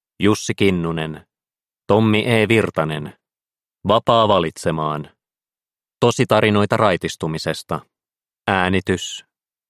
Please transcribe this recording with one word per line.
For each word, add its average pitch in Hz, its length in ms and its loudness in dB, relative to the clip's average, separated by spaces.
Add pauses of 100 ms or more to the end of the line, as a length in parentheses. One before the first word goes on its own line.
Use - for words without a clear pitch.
(200)
Jussi 104 340 0
Kinnunen, 82 720 -2 (600)
Tommi 107 400 2
E 110 220 2
Virtanen, 78 720 -2 (720)
Vapaa 113 400 2
valitsemaan. 78 840 -2 (920)
Tositarinoita 107 760 2
raitistumisesta. 82 1040 -4 (680)
Äänitys, 92 760 -2 (460)